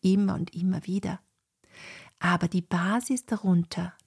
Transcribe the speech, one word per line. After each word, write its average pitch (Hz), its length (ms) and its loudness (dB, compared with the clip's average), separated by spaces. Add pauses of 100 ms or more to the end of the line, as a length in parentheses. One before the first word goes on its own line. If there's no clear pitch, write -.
immer 190 340 2
und - 180 -6
immer 175 320 -2
wieder. 185 360 -6 (960)
Aber 175 300 2
die 180 120 0
Basis 208 640 -2
darunter, 180 680 0 (140)